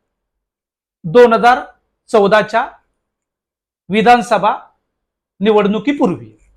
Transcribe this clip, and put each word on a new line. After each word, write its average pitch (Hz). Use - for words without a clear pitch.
दोन 233
हजार 240
चौदाच्या 208
विधानसभा 208
निवडणुकीपूर्वी. 208